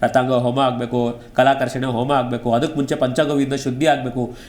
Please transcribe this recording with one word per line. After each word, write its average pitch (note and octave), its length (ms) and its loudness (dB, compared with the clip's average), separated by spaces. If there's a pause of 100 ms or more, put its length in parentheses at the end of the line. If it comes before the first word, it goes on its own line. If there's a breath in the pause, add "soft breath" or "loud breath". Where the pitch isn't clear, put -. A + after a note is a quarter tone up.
ರಥಾಂಗ B2+ 320 2
ಹೋಮ B2 260 0
ಆಗ್ಬೇಕು, A#2+ 640 0 (140)
ಕಲಾಕರ್ಷಣೆ C3 500 2
ಹೋಮ B2+ 260 0
ಆಗ್ಬೇಕು, B2 420 0
ಅದಕ್ಕೆ D3 220 0
ಮುಂಚೆ C#3+ 200 -2
ಪಂಚಗವ್ಯದಿಂದ C#3 580 0
ಶುದ್ಧಿ C3+ 320 -2
ಆಗ್ಬೇಕು. B2+ 520 0 (120)